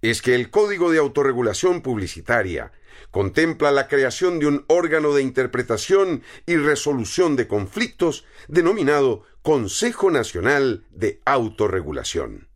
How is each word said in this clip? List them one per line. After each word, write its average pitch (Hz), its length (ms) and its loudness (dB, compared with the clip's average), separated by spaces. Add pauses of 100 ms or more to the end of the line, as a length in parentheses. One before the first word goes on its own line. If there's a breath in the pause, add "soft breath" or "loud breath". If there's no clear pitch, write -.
es - 180 0
que 123 140 2
el 123 160 -2
Código 196 400 2
de 160 80 4
Autorregulación 139 800 0
Publicitaria 95 880 -4 (400 soft breath)
contempla 151 600 0
la 139 160 2
creación 147 520 0
de 147 80 0
un 143 200 -2
órgano 156 460 2
de 143 80 2
interpretación 131 1000 0 (240 loud breath)
y 170 100 0
resolución 147 800 0
de 123 120 0
conflictos - 760 -4 (220 loud breath)
denominado 147 760 2 (200 soft breath)
Consejo 156 680 0
Nacional 123 760 0
de 98 340 -4
Autorregulación. 87 1300 -2